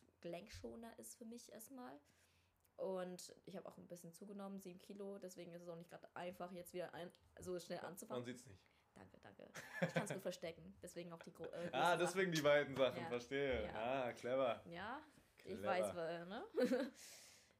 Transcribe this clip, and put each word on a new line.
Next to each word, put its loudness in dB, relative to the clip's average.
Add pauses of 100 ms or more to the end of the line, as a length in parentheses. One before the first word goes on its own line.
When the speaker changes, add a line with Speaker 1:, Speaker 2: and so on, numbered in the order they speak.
(220)
Speaker 1:
gelenkschonender -8
ist -12
für -12
mich -12
erstmal. -12 (760)
Und -2 (100)
ich -10
habe -8
auch -10
ein -14
bisschen -10
zugenommen, -8
sieben -10
Kilo, -8
deswegen -10
ist -10
es -10
auch -6
nicht -12
gerade -12
einfach, -4
jetzt -10
wieder -4
ein, -6 (280)
so -2
schnell -4
anzufangen. -4
Speaker 2:
Man -8
sieht's -6
nicht. -18 (320)
Speaker 1:
Danke, -16
danke. -16 (340)
Ich 4
kann's 0
gut -4
verstecken, -6
deswegen -10
auch -12
die -12
gro-, -10
äh, -6
Speaker 2:
Ah, 8
Speaker 1:
großen 4
Speaker 2:
deswegen 6
Speaker 1:
Sachen. -
Speaker 2:
die 6
weiten 8
Sachen, 6
Speaker 1:
Ja. -2
Speaker 2:
verstehe. 2
Speaker 1:
Ja. 2
Speaker 2:
Ah, 0
clever. 4
Speaker 1:
Ja, -4 (360)
ich -20
Speaker 2:
Clever. -4
Speaker 1:
weiß, 4
weil, -2
ne? -6 (120)
<laughs> 4 (680)